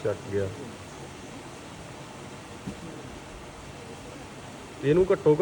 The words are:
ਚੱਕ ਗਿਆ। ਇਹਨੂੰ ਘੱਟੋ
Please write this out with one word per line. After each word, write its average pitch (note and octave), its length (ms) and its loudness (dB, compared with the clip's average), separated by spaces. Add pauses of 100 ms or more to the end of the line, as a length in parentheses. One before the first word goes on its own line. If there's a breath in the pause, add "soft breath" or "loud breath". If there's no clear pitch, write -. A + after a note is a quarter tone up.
ਚੱਕ G#2 120 2 (160)
ਗਿਆ। G2 140 2 (4000)
ਇਹਨੂੰ E3+ 280 10
ਘੱਟੋ D3+ 300 8